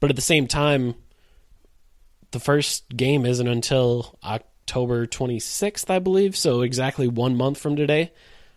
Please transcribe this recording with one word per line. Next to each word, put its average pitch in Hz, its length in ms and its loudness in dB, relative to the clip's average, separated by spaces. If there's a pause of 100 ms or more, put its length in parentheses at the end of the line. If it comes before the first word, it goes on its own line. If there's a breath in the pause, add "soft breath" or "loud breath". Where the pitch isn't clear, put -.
But 147 80 2
at 131 80 0
the 135 40 -6
same 151 240 4
time, 139 500 0 (1400)
the 123 80 -6
first - 500 -2
game 131 360 2
isn't 123 220 0
until 120 760 0
October 117 840 -4
twenty-sixth, 123 840 -4
I 185 100 2
believe, 190 380 2
so 123 240 2
exactly 131 480 0
one 123 260 0
month 131 220 0
from 147 180 -2
today. 151 380 0 (440 soft breath)